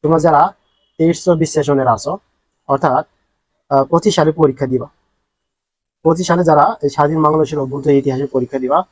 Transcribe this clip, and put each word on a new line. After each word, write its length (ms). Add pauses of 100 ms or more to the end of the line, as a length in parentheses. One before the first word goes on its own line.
তোমরা 180
যারা 340 (440)
তেইশ 280
চব্বিশ 240
সেশনের 380
আছো, 300 (500)
অর্থাৎ, 380 (640)
আহ, 140
পঁচিশ 320
সালে 160
পরীক্ষা 340
দিবা, 220 (1160)
পঁচিশ 240
সালে 160
যারা 380
এই 80
স্বাধীন 320
বাংলাদেশের 380
অভ্যুদয়ের 380
ইতিহাসে 300
পরীক্ষা 320
দিবা 320